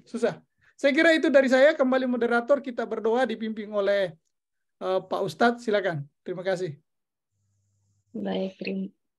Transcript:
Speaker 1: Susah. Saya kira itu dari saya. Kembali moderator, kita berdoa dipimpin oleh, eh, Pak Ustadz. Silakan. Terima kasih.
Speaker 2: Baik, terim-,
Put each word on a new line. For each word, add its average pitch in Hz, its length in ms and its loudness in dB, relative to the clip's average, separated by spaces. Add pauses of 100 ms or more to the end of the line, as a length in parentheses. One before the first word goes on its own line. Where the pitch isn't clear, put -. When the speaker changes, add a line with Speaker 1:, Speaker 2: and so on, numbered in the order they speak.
Speaker 1:
Susah. 226 400 -6 (320)
Saya 277 160 0
kira 320 240 4
itu 320 160 2
dari 269 160 6
saya. 262 240 6
Kembali 262 400 0
moderator, 240 480 0
kita 247 240 -8
berdoa 220 400 -2
dipimpin 220 480 -6
oleh, 202 400 0 (720)
eh, 185 240 0
Pak 180 160 -4
Ustadz. 240 400 0
Silakan. 190 400 -2 (240)
Terima 185 160 -10
kasih. 180 320 -4 (1400)
Speaker 2:
Baik, 190 480 -6
terim-, 190 320 -8 (280)